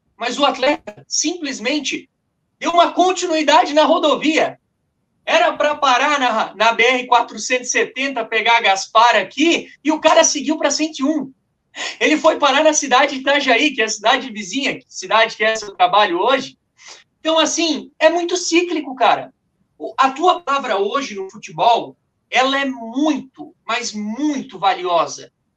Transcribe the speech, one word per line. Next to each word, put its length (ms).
mas 220
o 60
atleta 600
simplesmente 1040
deu 140
uma 220
continuidade 800
na 100
rodovia. 720
Era 280
pra 220
parar 440
na, 360
na 160
B 120
R 240
quatrocentos 600
e 40
setenta, 540
pegar 320
a 40
Gaspar 560
aqui, 500
e 80
o 80
cara 240
seguiu 340
pra 140
cento 280
e 40
um. 280
Ele 180
foi 200
parar 260
na 100
cidade 420
de 60
Itajaí, 500
que 100
é 40
a 40
cidade 420
vizinha, 560
cidade 480
que 80
é 120
seu 200
trabalho 440
hoje. 380
Então, 200
assim, 580
é 120
muito 280
cíclico, 580
cara. 380
O, 200
a 140
tua 280
palavra 380
hoje 380
no 160
futebol, 640
ela 300
é 60
muito, 880
mas 260
muito 680
valiosa. 720